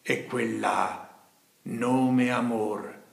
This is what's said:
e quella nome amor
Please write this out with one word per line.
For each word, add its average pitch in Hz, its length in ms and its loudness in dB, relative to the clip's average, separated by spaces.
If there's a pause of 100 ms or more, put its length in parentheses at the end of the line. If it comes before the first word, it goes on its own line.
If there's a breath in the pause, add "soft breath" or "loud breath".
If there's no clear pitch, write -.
e - 240 -2
quella 107 1000 -2 (360)
nome 127 680 2
amor 110 720 -2 (100)